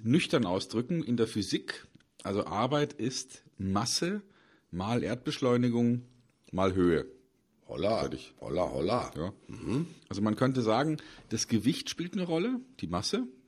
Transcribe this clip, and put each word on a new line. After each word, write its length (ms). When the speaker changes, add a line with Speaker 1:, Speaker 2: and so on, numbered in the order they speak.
Speaker 1:
nüchtern 420
ausdrücken 580
in 140
der 100
Physik. 580
Also 220
Arbeit 480
ist 500
Masse 640
mal 340
Erdbeschleunigung 960
mal 220
Höhe. 320
Speaker 2:
Holla, 300
Speaker 1:
Fertig. 420
Speaker 2:
holla, 300
holla. 440
Speaker 1:
Ja. 180
Speaker 2:
Mhm. 400
Speaker 1:
Also 120
man 140
könnte 260
sagen, 360
das 180
Gewicht 420
spielt 240
eine 100
Rolle, 360
die 60
Masse, 360